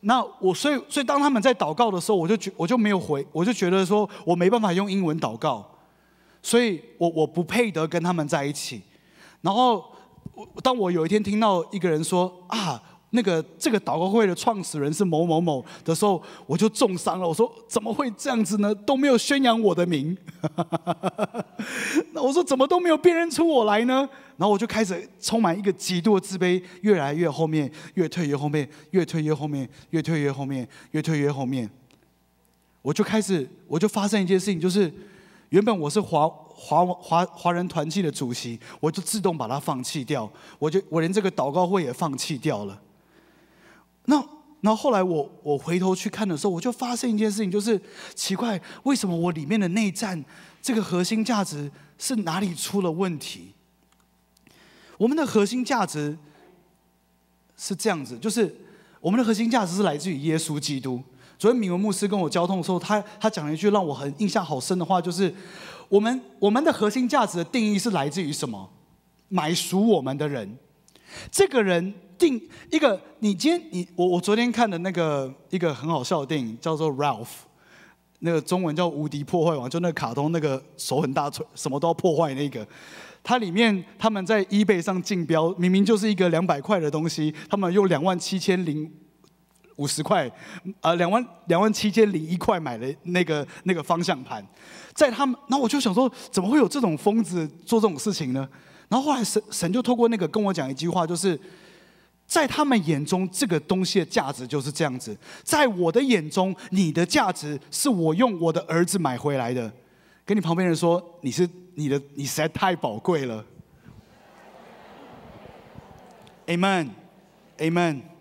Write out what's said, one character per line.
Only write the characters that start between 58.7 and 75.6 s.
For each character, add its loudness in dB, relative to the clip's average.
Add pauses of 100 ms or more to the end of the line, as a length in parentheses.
我 0
们 4
的 4
核 2
心 0
价 2
值 -4
是 2
来 0
自 -6
于 -4
耶 0
稣 -2
基 -4
督。 -6 (380)
昨 4
天 2
敏 -2
文 -2
牧 0
师 -2
跟 -2
我 0
交 0
通 0
的 -2
时 -4
候， 0
他， 0 (200)
他 2
讲 -6
了 -2
一 -6
句 2
让 2
我 -4
很 -8
印 0
象 0
好 -4
深 -2
的 -2
话， 2
就 -6
是 0 (560)
我 6
们， -2 (200)
我 4
们 2
的 4
核 0
心 -2
价 4
值 -4
的 -2
定 0
义 2
是 0
来 0
自 -4
于 -2
什 -4
么？ -10 (600)
买 0
赎 0
我 6
们 -4
的 -2
人。 -8 (720)
这 2
个 2
人 0 (240)
定， 2 (300)
一 2
个， 4 (200)
你 2
今 2
天， -2
你， -6
我， 2
我 2
昨 2
天 2
看 2
的 -4
那 -2
个， 0 (160)
一 -4
个 0